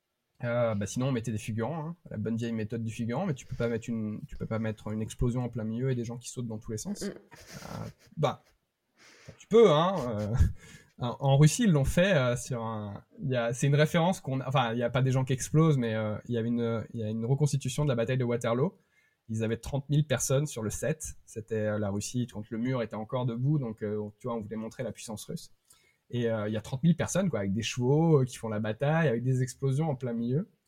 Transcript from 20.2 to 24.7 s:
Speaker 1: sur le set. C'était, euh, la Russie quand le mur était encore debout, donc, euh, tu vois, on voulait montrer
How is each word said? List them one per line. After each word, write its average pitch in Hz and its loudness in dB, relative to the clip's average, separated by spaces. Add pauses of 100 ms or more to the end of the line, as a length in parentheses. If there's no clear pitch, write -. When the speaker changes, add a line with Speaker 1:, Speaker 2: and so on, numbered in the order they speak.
Speaker 1:
sur 117 -8
le 104 -2
set. - -6 (100)
C'était, 110 -8 (100)
euh, 107 0
la 101 -2
Russie 110 -4
quand 107 -10
le 113 -6
mur 123 -2
était 110 -6
encore 113 -4
debout, 127 0
donc, 113 -6
euh, 107 -2 (200)
tu 127 -8
vois, 117 -4
on 113 -4
voulait 110 -10
montrer 110 -8